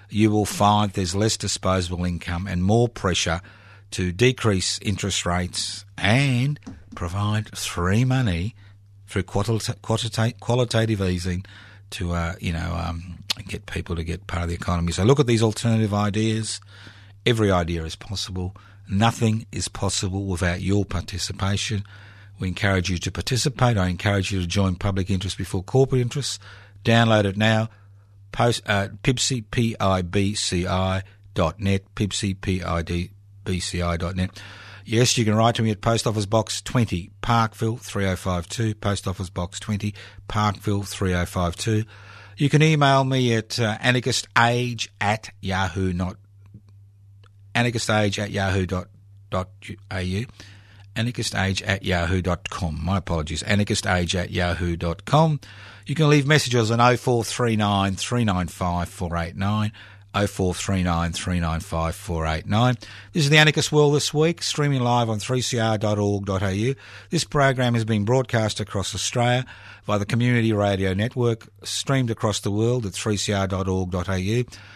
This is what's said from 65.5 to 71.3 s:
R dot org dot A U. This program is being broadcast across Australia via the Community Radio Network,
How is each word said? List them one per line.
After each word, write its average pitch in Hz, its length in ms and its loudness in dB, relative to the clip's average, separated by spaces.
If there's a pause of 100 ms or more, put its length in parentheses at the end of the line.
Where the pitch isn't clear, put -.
R 113 200 2
dot 104 200 0
org 101 280 0
dot 95 160 0
A 95 120 0
U. 117 200 0 (340)
This 165 160 0
program 127 500 2
is 113 120 0
being 107 180 2
broadcast 117 560 0
across 98 340 -4
Australia 123 520 0 (400)
via 104 120 2
the 101 80 -2
Community 120 460 2
Radio 98 400 2
Network, 117 560 -2 (160)